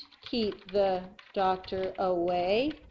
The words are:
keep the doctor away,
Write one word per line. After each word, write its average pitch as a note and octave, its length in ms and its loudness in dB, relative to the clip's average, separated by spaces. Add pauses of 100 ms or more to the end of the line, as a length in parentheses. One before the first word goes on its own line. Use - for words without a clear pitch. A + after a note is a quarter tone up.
(240)
keep G#3+ 480 -4
the F#3+ 320 2 (320)
doctor F#3+ 640 0
away, F#3 720 2 (200)